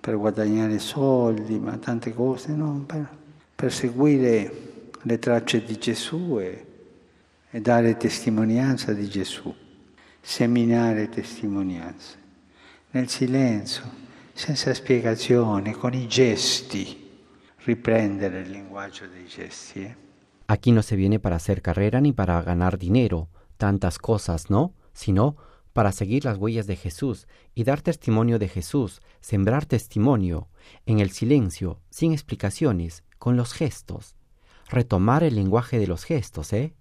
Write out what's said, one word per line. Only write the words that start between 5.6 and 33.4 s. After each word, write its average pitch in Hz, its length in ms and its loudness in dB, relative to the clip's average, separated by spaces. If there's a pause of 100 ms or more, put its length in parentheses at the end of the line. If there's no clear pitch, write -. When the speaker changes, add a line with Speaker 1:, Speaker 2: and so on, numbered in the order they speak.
Speaker 1:
di 110 140 -8
Gesù 156 640 -4
e, 92 260 -8 (880)
e 117 80 -6
dare 117 360 4
testimonianza 113 960 0
di 101 160 -4
Gesù, 95 460 -6 (680)
seminare 117 880 2
testimonianze, 98 1080 -6 (720)
nel 127 180 -2
silenzio, 127 760 0 (480)
senza - 420 -2
spiegazione, 113 1000 2
con 127 200 -4
i 127 140 -4
gesti, - 1120 0 (420)
riprendere 104 760 0
il 92 100 -12
linguaggio 98 560 -14
dei 90 200 -20
gesti, - 560 -14
eh. 110 140 -12 (520)
Speaker 2:
Aquí 110 240 4
no 110 100 6
se 107 140 -2
viene 98 240 2
para 90 160 -2
hacer 95 260 -2
carrera 104 380 0
ni 143 120 4
para 87 300 0
ganar 87 340 0
dinero, 90 520 0 (280)
tantas 98 420 0
cosas, 87 520 -2
¿no? 127 240 2 (180)
Sino 113 440 2 (360)
para 101 200 2
seguir 110 320 -2
las 117 140 -2
huellas 110 280 -2
de 98 100 -4
Jesús - 500 -6 (280)
y 117 100 -2
dar 139 160 2
testimonio 117 580 2
de 104 100 -2
Jesús, 98 520 -4 (200)
sembrar 113 440 2
testimonio, 107 840 0 (380)
en 110 120 4
el 101 120 2
silencio, 98 760 0
sin 165 240 0
explicaciones, 104 920 -2 (160)
con 123 180 2
los 120 160 0